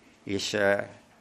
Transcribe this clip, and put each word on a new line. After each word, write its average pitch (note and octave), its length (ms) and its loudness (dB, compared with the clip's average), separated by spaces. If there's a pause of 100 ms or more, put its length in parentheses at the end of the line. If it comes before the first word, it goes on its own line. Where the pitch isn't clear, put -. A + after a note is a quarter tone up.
(240)
És, - 300 -4
eh, G2+ 300 2 (380)